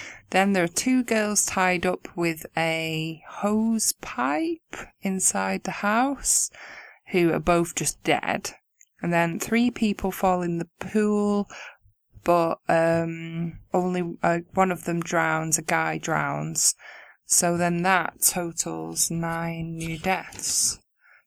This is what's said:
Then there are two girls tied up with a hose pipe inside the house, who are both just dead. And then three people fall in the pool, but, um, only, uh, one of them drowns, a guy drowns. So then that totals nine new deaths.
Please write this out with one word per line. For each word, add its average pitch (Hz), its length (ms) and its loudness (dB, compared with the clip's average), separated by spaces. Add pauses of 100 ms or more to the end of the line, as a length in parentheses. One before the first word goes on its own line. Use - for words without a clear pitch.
(320)
Then 196 220 4
there 185 100 4
are 170 40 2
two 254 360 2
girls 214 420 0
tied 180 400 2
up 185 300 -2
with 165 320 -2 (100)
a 160 720 -2
hose 220 720 0
pipe 311 720 -4 (280)
inside 190 600 0
the 190 80 -6
house, 240 800 0 (640)
who 175 200 4
are 160 80 2
both 170 360 2
just - 280 -4
dead. - 500 -2 (500)
And 170 100 0
then 170 260 2
three 233 300 2
people 208 420 0
fall 185 300 0
in 170 160 -2
the 170 100 -6 (120)
pool, 208 680 2 (760)
but, 170 340 2 (100)
um, 165 920 0 (120)
only, 180 520 0
uh, 170 160 4 (160)
one 190 160 4
of 175 140 -6
them 170 160 -2
drowns, 160 580 0
a - 20 -6
guy 160 380 0
drowns. 151 720 0 (540)
So 175 280 2
then 175 280 0
that 185 400 2
totals 165 880 -2
nine 165 680 -4
new 165 220 -6
deaths. - 800 -2 (480)